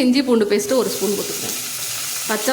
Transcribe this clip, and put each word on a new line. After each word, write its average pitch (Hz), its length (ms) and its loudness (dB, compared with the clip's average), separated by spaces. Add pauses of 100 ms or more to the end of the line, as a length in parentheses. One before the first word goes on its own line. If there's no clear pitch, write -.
இஞ்சி 254 240 4
பூண்டு 220 240 4
பேஸ்ட்டு 208 300 2
ஒரு 190 140 -2
ஸ்பூன் 196 220 0
போட்டுக்கிறேன். 165 380 -4 (720)
பச்சை 220 240 0